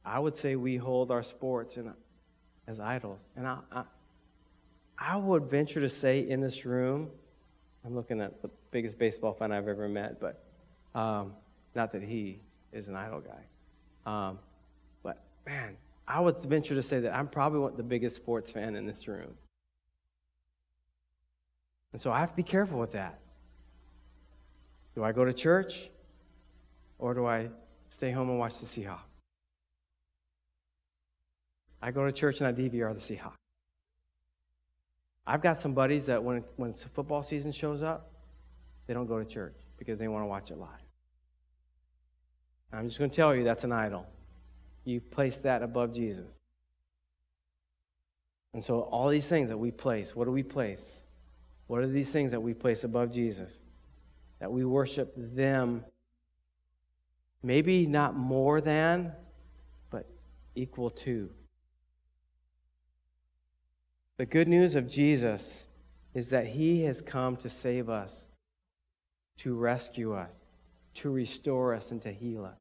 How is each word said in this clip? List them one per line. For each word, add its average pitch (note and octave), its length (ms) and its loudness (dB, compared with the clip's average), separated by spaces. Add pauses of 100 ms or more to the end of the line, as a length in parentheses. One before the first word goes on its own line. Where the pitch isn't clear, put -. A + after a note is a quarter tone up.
I A#2 120 -2
would D3+ 180 0
say C3+ 180 0
we B2+ 220 -2
hold B2+ 320 2
our A#2+ 140 2
sports B2 540 -4
in, A2+ 140 -10 (760)
as A2 120 -10
idols. G#2+ 560 -6
And B2 120 -6
I, B2+ 100 -4 (140)
I, B2+ 120 -8 (1160)
I E3 160 -2
would F3+ 340 2
venture D3 320 2
to C3+ 80 2
say C3+ 300 4
in C3 220 0
this C3 220 -2
room, B2+ 460 0 (760)
I'm A#2+ 120 -8
looking A2+ 260 -4
at - 220 -6
the - 80 -10 (180)
biggest A#2 300 -4
baseball A2 340 2
fan G#2+ 180 -2
I've G#2 160 -2
ever G#2 220 -2
met, G#2 300 -6
but, - 240 -8 (500)
um, G#2 400 -2 (400)
not A2+ 200 0
that G2+ 100 -6
he G2+ 360 -8 (320)
is G2+ 160 -12
an G2 80 -8
idol G2 240 -8
guy. - 220 -16 (640)
Um, G2+ 320 -4 (640)
but, - 220 -10 (200)
man, B2+ 320 -8 (320)
I C#3 120 0
would E3+ 200 4
venture D3 360 0
to C3 80 0
say C3 160 0
that A2+ 160 0
I'm C#3 120 -2
probably D3 340 2
one, C3+ 140 -2
the A#2+ 60 -6
biggest A#2+ 340 -2
sports A2+ 360 -4
fan G#2+ 240 -6
in G2+ 100 -6
this G2+ 220 -10
room. F#2+ 260 -10 (2500)
And A2 60 -12
so B2 120 -2
I B2 80 2
have E3+ 100 2
to - 60 -12
be F3+ 80 0
careful F#3 340 2
with A#2 140 -2
that. F#2+ 280 -8 (1700)
Do A2+ 100 -4
I A2 100 0
go B2+ 120 6
to B2+ 80 2
church, F3+ 560 2 (1120)
or B2 160 0
do B2 100 2
I A#2 240 2 (400)
stay B2+ 220 -4
home B2+ 180 0
and B2 80 2
watch A#2 220 -2
the A2 80 -12
Seahawks? G2 320 -8 (2750)
I A#2+ 100 -6
go C#3 120 0
to C#3 80 2
church C#3 280 2
and C#3 80 2
I B2 40 4
D B2+ 160 0
V A#2+ 140 -2
R A2 140 -2
the G2 40 -12
Seahawks. - 360 -10 (1900)
I've D3+ 160 0
got E3 160 4
some C#3 160 -2
buddies C3+ 320 4
that A#2+ 160 2
when, A#2+ 200 -2 (120)
when A#2+ 160 -4
it's - 120 -12
football D3 380 -4
season C#3+ 300 -4
shows D3 320 -4
up, D#3+ 280 -6 (760)
they A#2+ 80 -4
don't B2 100 -2
go A2+ 140 -2
to A2 60 -4
church G#2 280 -10 (240)
because G#2+ 220 -8
they A2 80 -4
wanna G#2+ 180 -2
watch G2 240 -6
it D#2+ 80 -10
live. E2+ 120 -14 (2000)
I'm A2+ 140 -6
just A#2 100 -8
gonna C#3+ 140 0
tell D3+ 240 6
you B2 80 2
that's A#2 220 2
an A#2+ 60 0
idol. G#2 360 -2 (760)
You've A#2+ 280 -4
placed C3+ 320 0
that B2 180 4
above A#2+ 320 0
Jesus. G#2+ 320 -2 (2250)
And A2 80 -8
so A#2 180 2
all B2+ 280 2
these D3 180 4
things D3 220 4
that A2 80 -4
we A#2 120 0
place, A2+ 460 -2
what A#2+ 100 0
do B2+ 60 0
we C3+ 120 0
place? A#2 640 -6 (600)
What A#2+ 140 0
are C3 60 2
these C3+ 240 0
things C#3 200 2
that A#2+ 80 0
we A#2 160 -2
place A#2 280 2
above A#2+ 280 0
Jesus? A2 500 -2 (800)
That G2 120 -6
we B2+ 140 0
worship C3 500 2
them, B2 680 0 (1600)
maybe D#3 420 6
not D3 300 4
more C3+ 440 4
than, D#3+ 520 4 (800)
but A2 160 -8 (480)
equal B2+ 340 -4
to. A2+ 400 -4 (3000)
The B2+ 80 -2
good E3 220 6
news F3 300 8
of B2 100 2
Jesus B2 800 2 (460)
is A#2+ 160 -4
that A#2+ 180 2
he D#3+ 360 4
has C3+ 180 0
come B2+ 340 -2
to B2 140 -10
save B2 400 -2
us, G#2 380 -6 (1120)
to B2+ 140 -2
rescue A#2+ 600 0
us, F2+ 200 -6 (600)
to - 180 -4
restore B2+ 600 0
us, A2+ 180 -6
and A2+ 120 -6
to G#2 100 -8
heal A2 320 -6
us. F#2 160 -14